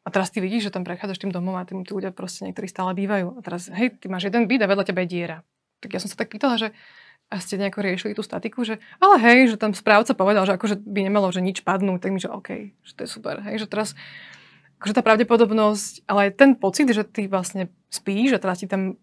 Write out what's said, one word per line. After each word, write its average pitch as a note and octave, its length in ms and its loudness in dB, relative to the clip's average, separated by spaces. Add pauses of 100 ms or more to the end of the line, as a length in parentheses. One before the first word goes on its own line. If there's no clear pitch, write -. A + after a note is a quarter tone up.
A - 80 -12
teraz F#3 220 -2
ty - 80 -6
vidíš, G#3 320 -2
že - 20 -18
tam F#3 100 -6
prechádzaš F3+ 360 -8
tým G3+ 140 -6
domom F3+ 220 -4
a F3+ 100 -6
tým, F#3 180 -10
tí F#3 80 -12
ľudia F#3+ 200 -6
proste F#3 340 -12
niektorí F#3+ 220 -10
stále F#3 260 -4
bývajú. G3 400 -2
A B3+ 80 -18
teraz, F3 280 -10
hej, A3 240 -2
ty - 140 -20
máš F#3 180 -6
jeden G#3 220 0
byt A#3 160 2
a G3+ 40 2
vedľa G3 180 2
teba F#3 180 -2
je F3 80 -4
diera. E3+ 280 -6 (400)
Tak G3 120 -16
ja F#3 80 -6
som F#3 80 -8
sa - 100 -10
tak - 120 -6
pýtala, A#3+ 280 0
že G#3+ 140 -2 (560)
a G3+ 120 -8
ste F#3 180 -6
nejako G3 240 -4
riešili G3 340 -4
tú G#3+ 80 -6
statiku, G#3+ 400 -6
že A3 160 -6 (200)
ale F#4+ 220 8
hej, A#3+ 180 8 (100)
že G#3+ 80 0
tam G#3+ 160 -2
správca G#3+ 420 4
povedal, G3 300 2
že, F#3+ 100 2
akože, G3+ 260 -2
by G#3 220 -4
nemalo, G3 260 2
že F3+ 120 -2
nič F#3 200 -2
padnúť, F#3 380 0
tak F#3 120 -4
mi, F#3+ 120 -4
že - 60 -8
okej, G3+ 500 -12
že - 160 -20
to - 80 -16
je - 80 -10
super, - 320 -10
hej, G#3+ 160 -8
že G#3+ 80 -6
teraz, G#3+ 320 -6 (800)
akože, G#3 160 -4
tá A#3+ 80 2
pravdepodobnosť, A3 1040 2
ale G3+ 160 2
aj G3 160 0
ten C#4 160 10
pocit, G3 320 0
že G#3+ 160 2
ty G3+ 240 -6
vlastne F#3+ 400 -4 (220)
spíš G#3+ 420 -2
a A3 80 2
teraz F3+ 240 -4
ti G3 40 -10
tam F#3+ 360 -4